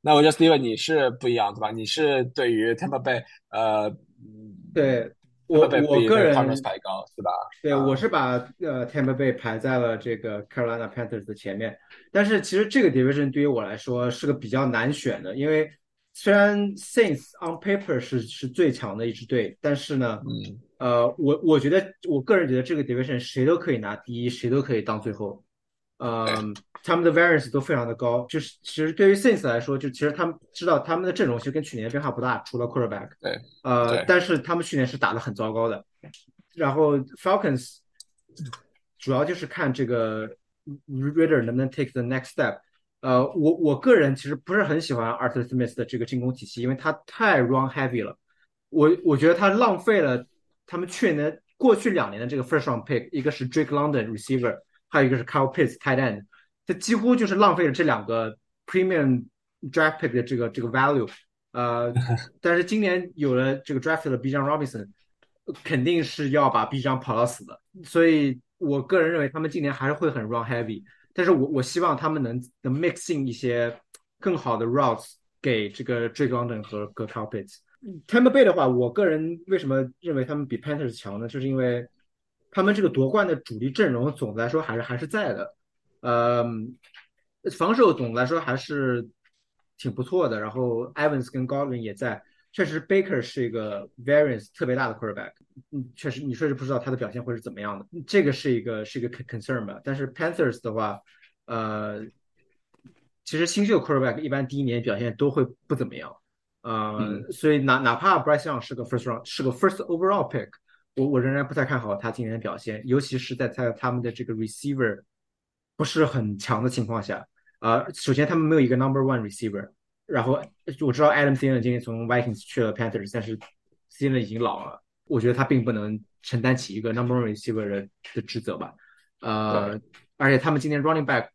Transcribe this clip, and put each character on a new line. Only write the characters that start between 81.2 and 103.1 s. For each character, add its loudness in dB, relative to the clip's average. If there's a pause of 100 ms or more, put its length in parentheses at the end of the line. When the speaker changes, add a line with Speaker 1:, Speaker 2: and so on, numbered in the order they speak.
Speaker 2:
呢？ -8
就 -8
是 -4
因 -2
为 0 (640)
他 -2
们 4
这 0
个 4
夺 2
冠 2
的 0
主 -12
力 -4
阵 2
容 0
总 -6
的 -2
来 -2
说 0
还 -6
是， -4
还 -6
是 -8
在 -2
的。 -8 (460)
嗯， 0 (760)
防 0
守 6
总 -2
的 0
来 2
说 0
还 -4
是 -2 (680)
挺 -6
不 -6
错 0
的， -4
然 -6
后 -4
Evans 0
跟 -4
Godwin -4
也 -8
在， -6 (300)
确 -2
实 -6
Baker 0
是 -6
一 -4
个 -6 (160)
variance 2
特 -4
别 0
大 -2
的 -6
quarterback， -8 (400)
嗯， -10
确 -8
实， -10
你 -6
确 -2
实 0
不 -8
知 -4
道 -2
他 -6
的 -2
表 -6
现 -8
会 -6
是 -8
怎 -14
么 -14
样 -8
的， -18 (220)
这 4
个 2
是 -4
一 0
个， -6
是 -12
一 -6
个 -6
con-，concern -8
吧。 -14
但 -6
是 -6
Panthers -2
的 -6
话， -4 (460)
呃， -6 (1200)